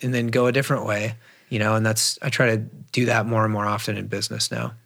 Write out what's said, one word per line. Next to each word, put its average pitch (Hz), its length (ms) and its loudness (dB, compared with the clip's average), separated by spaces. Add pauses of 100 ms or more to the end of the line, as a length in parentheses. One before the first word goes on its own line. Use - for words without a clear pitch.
and 127 100 -2
then 120 160 0
go 123 180 2
a 123 60 2
different 131 320 0
way, 104 300 -2 (340)
you 113 100 -2
know, 107 160 4
and 110 120 2
that's, - 340 0
I - 80 -2
try 120 220 2
to 113 80 2
do - 480 -2
that 113 200 4
more 113 180 2
and 110 80 0
more 104 140 0
often 104 300 -2
in 101 120 -8
business 104 420 -4
now. 117 240 -6 (120)